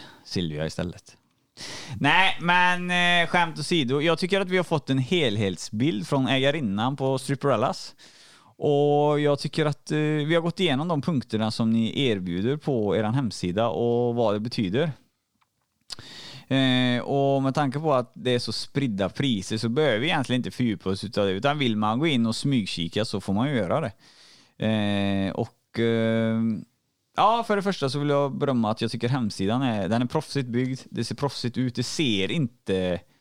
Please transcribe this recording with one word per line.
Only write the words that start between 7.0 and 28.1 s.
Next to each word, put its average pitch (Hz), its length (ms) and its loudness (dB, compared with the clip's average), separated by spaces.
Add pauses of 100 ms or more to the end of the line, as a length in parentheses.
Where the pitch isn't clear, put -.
Stripperellas. 135 760 -2 (680)
Och 147 580 4
jag 143 180 2
tycker 156 280 -2
att, - 260 -4
eh, 151 60 0
vi 151 360 0
har 170 80 4
gått 170 180 -4
igenom 156 280 0
de 151 140 0
punkterna 110 480 0
som 113 200 0
ni 113 380 2
erbjuder 98 480 0
på 110 400 0
eran 107 180 0
hemsida 110 540 0
och 120 460 0
vad 113 200 2
det 104 60 -2
betyder. 120 520 -2 (1600)
Eh, 127 540 2
och 139 400 2
med 135 120 0
tanke 143 240 0
på 156 160 2
att 123 200 0
det 127 160 -2
är 120 80 2
så 117 140 -4
spridda 101 560 -2
priser 110 500 -2
så 117 100 -2
behöver 127 300 2
vi 127 80 -2
egentligen 147 340 0
inte 98 100 -6
fördjupa 104 400 -2
oss 98 140 -4
utav 101 220 0
det, 95 60 2
utan 139 260 0
vill 117 180 0
man 107 220 0
gå 156 80 0
in 123 200 2
och 110 100 -2
smygkika 107 680 0
så 104 160 -4
får 98 120 -4
man 113 160 0
ju 147 80 -2
göra 107 240 0
det. 117 120 -6 (760)
Eh, 101 680 0
och, - 460 -8
eh, 113 600 2 (760)
ja, 226 300 2
för 208 100 0
det 196 60 -2
första 180 280 -2
så 139 80 -4
vill 143 100 0
jag 143 300 0